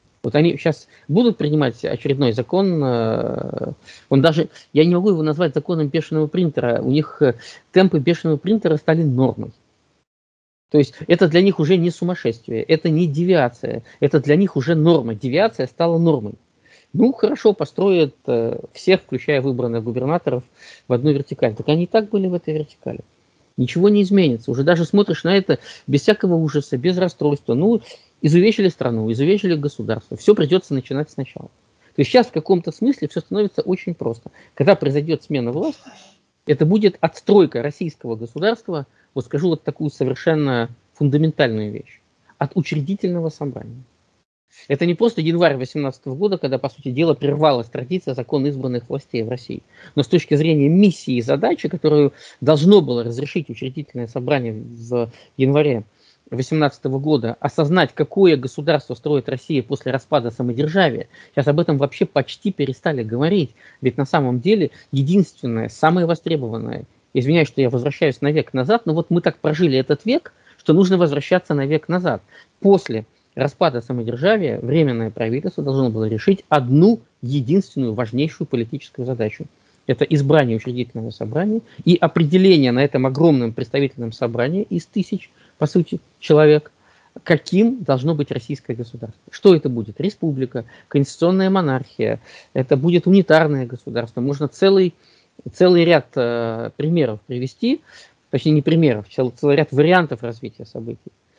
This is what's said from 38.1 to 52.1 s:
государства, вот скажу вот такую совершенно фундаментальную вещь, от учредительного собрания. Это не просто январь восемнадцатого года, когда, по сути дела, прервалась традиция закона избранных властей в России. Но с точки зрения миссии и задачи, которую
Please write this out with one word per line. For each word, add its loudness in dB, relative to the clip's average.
государства, -6
вот -6
скажу -2
вот -4
такую -6
совершенно -2
фундаментальную 0
вещь, -16
от -4
учредительного -4
собрания. -12
Это -2
не 0
просто 0
январь 2
восемнадцатого -8
года, -2
когда, -4
по -4
сути -12
дела, 0
прервалась 0
традиция -6
закона -2
избранных -6
властей -6
в -6
России. -10
Но 0
с 0
точки 2
зрения 4
миссии 4
и -2
задачи, 0
которую 2